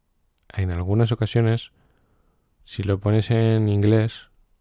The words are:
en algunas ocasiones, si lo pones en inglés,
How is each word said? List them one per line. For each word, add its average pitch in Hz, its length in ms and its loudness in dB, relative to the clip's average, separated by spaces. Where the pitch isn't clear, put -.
en 92 180 -4
algunas 101 420 0
ocasiones, 113 600 -2
si - 180 -12
lo 98 160 -2
pones 107 320 0
en 113 380 2
inglés, 107 600 0